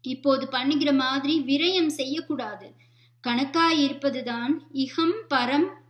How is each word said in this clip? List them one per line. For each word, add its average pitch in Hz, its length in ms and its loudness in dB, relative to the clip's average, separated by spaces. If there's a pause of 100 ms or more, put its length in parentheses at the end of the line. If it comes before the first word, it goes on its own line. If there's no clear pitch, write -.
இப்போது 269 460 0
பண்ணுகிற 277 440 2
மாதிரி 269 480 2
விரயம் 320 460 2
செய்யக்கூடாது. 269 880 -6 (460)
கணக்காய் 285 600 2
இருப்பதுதான் 262 800 -2 (100)
இகம் 330 440 0 (120)
பரம் 277 400 2 (220)